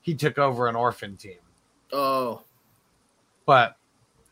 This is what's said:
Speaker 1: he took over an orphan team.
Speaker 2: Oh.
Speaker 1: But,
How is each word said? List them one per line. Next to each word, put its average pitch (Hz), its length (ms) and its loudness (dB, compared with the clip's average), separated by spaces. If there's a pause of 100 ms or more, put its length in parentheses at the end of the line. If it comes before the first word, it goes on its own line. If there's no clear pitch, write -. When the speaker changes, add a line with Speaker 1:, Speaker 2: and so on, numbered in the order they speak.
Speaker 1:
he 170 120 -4
took 139 240 -2
over 123 300 2
an 117 80 -2
orphan 113 400 -4
team. 92 220 -20 (540)
Speaker 2:
Oh. 131 500 -2 (1000)
Speaker 1:
But, 123 320 4 (560)